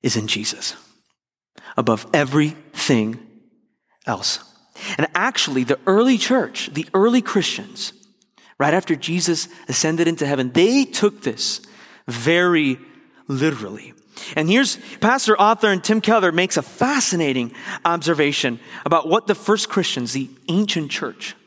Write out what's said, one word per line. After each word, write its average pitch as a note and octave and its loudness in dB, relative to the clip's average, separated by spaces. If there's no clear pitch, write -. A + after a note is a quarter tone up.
is A#2+ -2
in G#2+ -4
Jesus, - -4
above A2 0
everything C#3 0
else." - -4
And D3+ 0
actually, D#3 -2
the B2+ 0
early A3+ 4
church, - -2
the D#3 -6
early A#3 4
Christians, - -4
right D3 2
after F3+ 0
Jesus E3 -2
ascended D#3+ 0
into D#3+ -2
heaven, C3 0
they A#3 4
took - -2
this - -6
very D3+ 0
literally. B2+ -4
And D#3 0
here's A#3+ 2
pastor, A3 4
author, G#3+ 4
and F#3 -2
Tim A3 2
Keller G3+ 2
makes F3+ 0
a D3 0
fascinating D#3 -2
observation D3 0
about D#3+ 2
what G#3+ 2
the G3+ 2
first - 0
Christians, B2 -2
the C3+ -6
ancient F3+ -2
church - -10